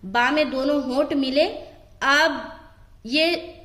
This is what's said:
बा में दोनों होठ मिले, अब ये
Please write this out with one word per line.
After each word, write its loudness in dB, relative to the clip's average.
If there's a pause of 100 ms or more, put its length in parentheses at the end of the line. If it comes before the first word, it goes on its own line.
बा 0
में 0
दोनों 0
होठ -2
मिले, 2 (580)
अब 0 (460)
ये 0